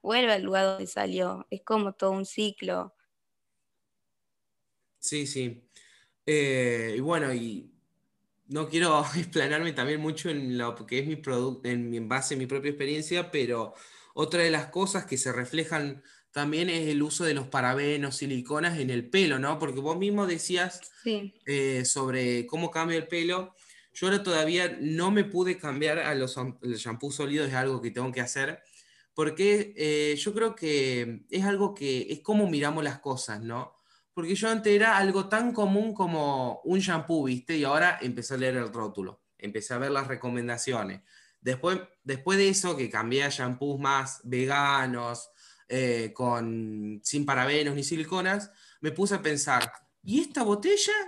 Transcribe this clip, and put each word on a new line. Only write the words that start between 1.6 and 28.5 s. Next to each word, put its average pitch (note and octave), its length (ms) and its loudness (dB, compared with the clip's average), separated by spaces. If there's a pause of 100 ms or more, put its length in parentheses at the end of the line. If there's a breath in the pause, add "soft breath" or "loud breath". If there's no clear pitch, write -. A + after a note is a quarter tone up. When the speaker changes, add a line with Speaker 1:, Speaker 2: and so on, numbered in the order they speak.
Speaker 1:
como G#3 300 0
todo F#3+ 180 0
un F#3+ 140 -2
ciclo. F#3+ 680 -4 (2000)
Speaker 2:
Sí, D3 280 -4
sí. B2 420 -6 (560 soft breath)
Eh, B2+ 720 2
y - 40 0
bueno, D3 320 0
y A2+ 400 -6 (760)
no D3 220 -4
quiero D#3+ 340 4
<laughs> C#3+ 140 -2
explanarme D#3+ 560 0
también C#3 280 0
mucho D#3 280 -4
en C3+ 280 -2
lo A#2+ 180 -2 (120)
que B2 120 -2
es C#3 80 -2
mi D#3 100 -2
produc-, B2+ 480 -2
en A#2+ 240 -2
mi, A#2 80 -4
en A2+ 120 -6
base C3 260 -2
a - 20 -4
mi C3 100 -4
propia C#3 240 -2
experiencia, D3+ 600 -4
pero A#2 420 -2 (420 loud breath)
otra D#3 280 2
de E3 80 4
las D3+ 160 0
cosas F#3+ 380 -2
que C3 120 -4
se B2+ 160 -2
reflejan D3 720 -4 (280 loud breath)
también D3+ 380 0
es E3 200 0
el D3 140 2
uso D3+ 220 -2
de D#3+ 100 2
los C3+ 120 -4
parabenos, C#3 720 0
siliconas D3 600 -2
en C3 120 -2
el A#2+ 180 -2
pelo, E3+ 300 4
¿no? D3 200 0
Porque C#3 220 -2
vos D#3 160 0
mismo G3+ 300 2
decías, F3 540 -2 (220)
Speaker 1:
Sí. G3+ 420 -4
Speaker 2:
eh, C3+ 400 2
sobre B2+ 600 0
cómo E3 240 -4
cambia E3 260 0
el D#3+ 100 -2
pelo. F3 480 -2 (380 loud breath)
Yo - 140 -2
ahora G3 160 2
todavía F3 580 2
no D#3+ 300 2
me G3+ 140 6
pude F3+ 320 0
cambiar D3+ 420 0
a D3+ 160 0
los C3 220 -2
am-, B2+ 260 -6
el A#2+ 120 -2
shampoo A#2+ 360 -6
sólido, C#3+ 340 -2
es C3+ 80 -2
algo C3 280 0
que A2+ 100 -4
tengo B2 200 -4
que B2 100 -4
hacer, C#3 400 -4 (520 soft breath)